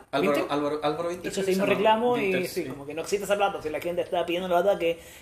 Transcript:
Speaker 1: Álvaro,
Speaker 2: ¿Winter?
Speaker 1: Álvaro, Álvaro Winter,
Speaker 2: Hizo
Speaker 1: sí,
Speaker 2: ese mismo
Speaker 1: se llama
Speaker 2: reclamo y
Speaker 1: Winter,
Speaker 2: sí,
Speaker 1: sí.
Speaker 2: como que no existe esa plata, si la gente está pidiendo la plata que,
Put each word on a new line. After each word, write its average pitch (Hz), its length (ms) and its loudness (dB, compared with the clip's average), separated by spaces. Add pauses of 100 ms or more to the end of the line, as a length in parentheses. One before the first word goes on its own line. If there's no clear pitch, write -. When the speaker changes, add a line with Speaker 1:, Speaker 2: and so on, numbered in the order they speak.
(120)
Speaker 1:
Álvaro, 147 220 2
Speaker 2:
¿Winter? - 160 2
Speaker 1:
Álvaro, 147 320 0
Álvaro 156 280 -2
Winter, 185 220 -6
Speaker 2:
Hizo - 40 -8
Speaker 1:
sí, 196 60 0
Speaker 2:
ese 190 100 2
mismo 190 140 2
Speaker 1:
se 190 60 2
llama 196 40 4
Speaker 2:
reclamo 220 420 4
y - 40 0
Speaker 1:
Winter, 180 260 0
Speaker 2:
sí, 175 160 -4
Speaker 1:
sí. 135 60 -6
Speaker 2:
como 139 160 -10
que 147 80 -10
no 160 80 -6
existe 196 240 -2
esa 196 100 0
plata, 196 260 0
si 156 80 -6
la 151 120 -4
gente 175 200 -2
está 170 240 -2
pidiendo 180 220 -2
la 175 140 4
plata 190 180 2
que, 170 200 0 (220)